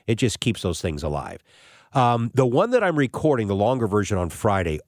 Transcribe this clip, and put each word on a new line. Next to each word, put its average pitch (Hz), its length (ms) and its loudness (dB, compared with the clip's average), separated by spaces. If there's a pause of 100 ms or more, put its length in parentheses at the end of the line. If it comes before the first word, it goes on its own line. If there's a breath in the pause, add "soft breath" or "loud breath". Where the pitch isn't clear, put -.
It 117 120 0
just 123 200 0
keeps - 240 -2
those 87 180 -4
things 76 220 -6
alive. 73 400 -6 (520 soft breath)
Um, 120 380 2
the 131 140 2
one 160 240 2
that 240 140 2
I'm 170 120 0
recording, 131 520 0
the 98 80 0
longer 113 320 2
version 101 300 0
on 87 120 -2
Friday, 90 560 0